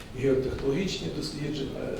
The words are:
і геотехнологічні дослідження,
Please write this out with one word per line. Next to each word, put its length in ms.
і 80
геотехнологічні 920
дослідження, 640